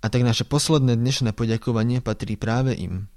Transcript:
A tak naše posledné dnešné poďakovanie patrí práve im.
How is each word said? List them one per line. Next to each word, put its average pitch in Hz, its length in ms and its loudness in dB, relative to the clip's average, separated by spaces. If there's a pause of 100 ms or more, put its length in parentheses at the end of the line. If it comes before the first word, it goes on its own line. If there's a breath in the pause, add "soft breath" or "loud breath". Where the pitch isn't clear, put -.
A 110 80 -2
tak 123 160 2
naše 117 160 2
posledné 131 560 2
dnešné 123 320 0
poďakovanie 117 720 0
patrí 110 320 -4
práve 123 400 0
im. 90 320 -6 (100)